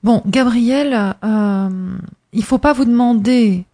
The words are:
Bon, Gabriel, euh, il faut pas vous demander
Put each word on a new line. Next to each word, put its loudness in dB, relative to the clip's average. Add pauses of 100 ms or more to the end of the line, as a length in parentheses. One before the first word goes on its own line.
Bon, 2
Gabriel, 0
euh, 0 (640)
il -2
faut 0
pas 2
vous 0
demander 2 (100)